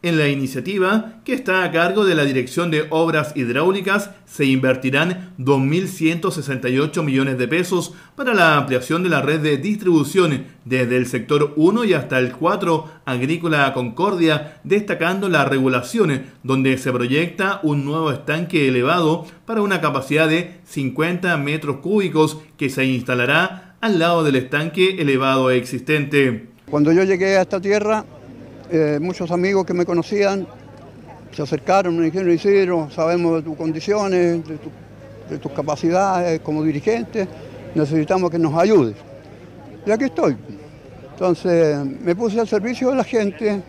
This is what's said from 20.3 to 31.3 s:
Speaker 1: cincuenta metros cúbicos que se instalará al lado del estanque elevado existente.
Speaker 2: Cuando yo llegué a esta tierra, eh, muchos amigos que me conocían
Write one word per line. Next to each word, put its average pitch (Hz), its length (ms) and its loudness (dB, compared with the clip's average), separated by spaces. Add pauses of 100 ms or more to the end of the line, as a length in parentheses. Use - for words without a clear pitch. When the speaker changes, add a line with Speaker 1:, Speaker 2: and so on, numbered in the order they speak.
Speaker 1:
cincuenta 170 680 -2
metros 143 400 -4
cúbicos 156 600 0 (200)
que 139 120 -2
se 135 160 -2
instalará 131 960 -2
al 214 160 2
lado 165 260 4
del 139 120 2
estanque 160 680 0
elevado 135 480 2
existente. 135 1000 0 (220)
Speaker 2:
Cuando 147 220 2
yo 185 140 6
llegué 190 320 2
a 185 40 4
esta 185 180 -2
tierra, 208 460 0 (680)
eh, 151 280 2
muchos 175 300 -4
amigos 185 340 2
que 180 120 -2
me 175 100 2
conocían 196 640 0 (840)